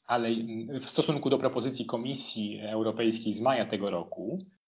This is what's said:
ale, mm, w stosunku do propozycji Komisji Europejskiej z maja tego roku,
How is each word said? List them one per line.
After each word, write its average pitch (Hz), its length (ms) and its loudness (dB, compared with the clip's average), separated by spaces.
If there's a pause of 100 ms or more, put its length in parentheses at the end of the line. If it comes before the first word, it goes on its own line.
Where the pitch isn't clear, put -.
ale, 120 220 2
mm, 113 540 -2
w - 80 -8
stosunku 147 400 2
do 131 80 8
propozycji 127 480 0
Komisji 113 760 -4
Europejskiej 110 720 0
z 98 80 -4
maja 123 240 4
tego 101 240 -2
roku, 92 500 -4 (280)